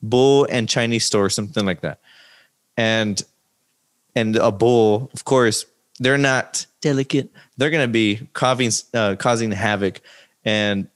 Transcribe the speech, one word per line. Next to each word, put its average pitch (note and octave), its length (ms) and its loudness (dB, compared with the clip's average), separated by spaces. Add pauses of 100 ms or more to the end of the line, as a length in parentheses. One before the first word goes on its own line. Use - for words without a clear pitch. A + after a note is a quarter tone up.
bull C3 480 4
and A#2 180 -2
Chinese A#2 360 0
store, G2+ 260 0
something G#2 340 -4
like F#2 160 -4
that. D2+ 200 -8 (760)
And, A2 440 0 (920)
and A2 220 0
a A2+ 160 2
bull, A2+ 600 2
of - 100 -14
course, A#2+ 400 2 (340)
they're C3 200 2
not C3 480 -2 (140)
delicate. C3+ 500 -2 (260)
They're C#3 140 0
gonna D3+ 180 0
be A2 460 0
causing, B2+ 360 0 (240)
uh, G#2 220 0
causing A2+ 360 0
havoc. G2 480 -2 (440)
And, G#2 520 -2